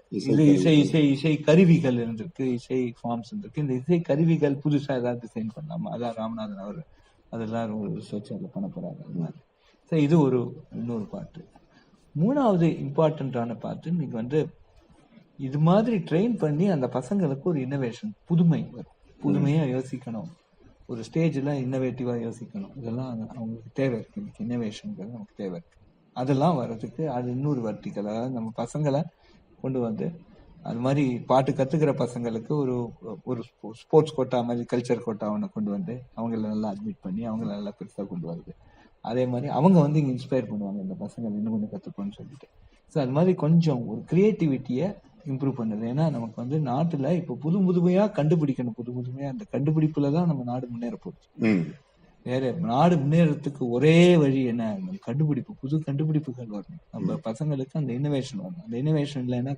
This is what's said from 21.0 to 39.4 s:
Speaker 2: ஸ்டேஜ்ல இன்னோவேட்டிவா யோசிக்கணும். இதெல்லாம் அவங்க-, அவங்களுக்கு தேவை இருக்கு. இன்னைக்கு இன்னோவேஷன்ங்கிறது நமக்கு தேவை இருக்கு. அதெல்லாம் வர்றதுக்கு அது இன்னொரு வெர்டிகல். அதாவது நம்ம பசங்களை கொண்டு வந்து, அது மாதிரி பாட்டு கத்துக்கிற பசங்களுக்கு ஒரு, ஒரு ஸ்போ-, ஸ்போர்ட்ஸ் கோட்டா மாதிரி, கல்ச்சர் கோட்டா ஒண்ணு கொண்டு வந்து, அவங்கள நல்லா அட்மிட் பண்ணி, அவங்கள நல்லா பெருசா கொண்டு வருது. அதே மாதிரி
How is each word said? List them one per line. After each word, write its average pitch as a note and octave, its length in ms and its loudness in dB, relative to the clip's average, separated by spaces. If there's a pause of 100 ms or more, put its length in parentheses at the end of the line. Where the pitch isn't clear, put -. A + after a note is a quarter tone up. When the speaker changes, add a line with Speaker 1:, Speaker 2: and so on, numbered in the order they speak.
Speaker 2:
ஸ்டேஜ்ல C#3+ 560 0
இன்னோவேட்டிவா B2+ 600 -2
யோசிக்கணும். A2 600 -8
இதெல்லாம் B2 300 -6
அவங்க-, A2 220 -8
அவங்களுக்கு A2+ 440 -10
தேவை C3 260 0
இருக்கு. G#2 220 -12
இன்னைக்கு G#2 220 -12
இன்னோவேஷன்ங்கிறது A#2+ 680 -6
நமக்கு A2 240 -16
தேவை - 160 -6
இருக்கு. E3+ 260 -12 (380)
அதெல்லாம் C#3 400 2
வர்றதுக்கு A#2 560 -6
அது B2 200 -4
இன்னொரு C3+ 300 -2
வெர்டிகல். G#2 460 -6
அதாவது A2+ 240 -4
நம்ம A2+ 260 -6
பசங்களை C#3+ 440 -2 (600)
கொண்டு C3 180 -2
வந்து, A#2 280 -2 (560)
அது A2+ 160 -6
மாதிரி C3 400 0
பாட்டு C3+ 320 2
கத்துக்கிற C#3 440 2
பசங்களுக்கு A#2 540 -4
ஒரு, C3 260 0 (480)
ஒரு A#2+ 180 -6
ஸ்போ-, - 300 -16
ஸ்போர்ட்ஸ் D3+ 420 4
கோட்டா B2+ 280 0
மாதிரி, A#2+ 240 -2
கல்ச்சர் A#2+ 340 0
கோட்டா G#2+ 320 -4
ஒண்ணு G#2 180 -2
கொண்டு G#2 220 -4
வந்து, G2+ 300 -6 (140)
அவங்கள A2+ 240 -4
நல்லா G#2+ 320 -4
அட்மிட் G2+ 300 -10
பண்ணி, G#2+ 280 -6
அவங்கள A2 160 -4
நல்லா G#2 280 -6
பெருசா G2 340 -12
கொண்டு E2+ 280 -8
வருது. E2+ 180 -14 (520)
அதே B2+ 200 0
மாதிரி B2+ 220 -4